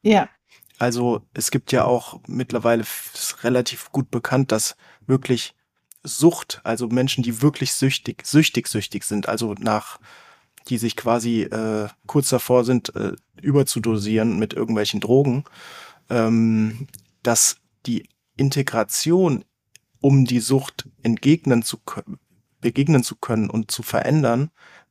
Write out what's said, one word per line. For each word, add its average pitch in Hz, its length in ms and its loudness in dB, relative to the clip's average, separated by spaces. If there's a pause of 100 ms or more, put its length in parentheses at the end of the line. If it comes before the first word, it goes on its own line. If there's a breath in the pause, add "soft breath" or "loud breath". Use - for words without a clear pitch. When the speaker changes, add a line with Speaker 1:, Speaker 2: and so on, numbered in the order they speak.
Speaker 1:
Ja. 208 260 4 (500 soft breath)
Speaker 2:
Also 120 440 0 (120)
es - 160 -4
gibt - 220 -4
ja 131 140 2
auch - 420 0
mittlerweile 117 540 0
f-, - 320 -10
ist - 320 -8
relativ 123 480 -2
gut 139 180 -4
bekannt, 131 400 0
dass - 240 -2 (300 soft breath)
wirklich 131 500 0 (480)
Sucht, - 600 0
also 113 240 -4
Menschen, 127 360 0
die 117 180 -4
wirklich 143 320 0
süchtig, - 520 -2
süchtig, 143 420 2
süchtig 101 380 -6
sind, 104 240 -4
also 110 280 -4
nach, 107 420 -2 (680 soft breath)
die 123 100 -2
sich 110 200 -4
quasi, 117 460 0
äh, 110 440 -4 (180)
kurz - 240 0
davor 123 360 2
sind, 123 300 0
äh, 104 180 -4 (280)
überzudosieren 110 960 0
mit 107 160 -2
irgendwelchen 107 460 -2
Drogen, 131 460 2 (640 loud breath)
ähm, 113 800 2 (360)
dass - 340 2 (280)
die - 220 -4 (280)
Integration, 139 1080 0 (560)
um 139 260 6
die 123 140 2
Sucht 135 480 -2 (140)
entgegnen 123 640 2
zu - 140 -8
kö-, - 260 -14 (580)
begegnen 139 420 2
zu - 120 -8
können 110 340 -2
und 110 220 -4
zu - 120 -8
verändern, 135 640 0 (420 soft breath)